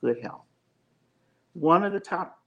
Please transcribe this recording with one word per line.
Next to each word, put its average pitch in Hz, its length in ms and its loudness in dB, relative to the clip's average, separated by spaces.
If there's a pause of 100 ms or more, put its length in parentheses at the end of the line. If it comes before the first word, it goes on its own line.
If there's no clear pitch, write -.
good 120 200 0
health. 123 220 -14 (1120)
One 170 300 4
of 202 80 -2
the 202 80 -4
top - 460 -8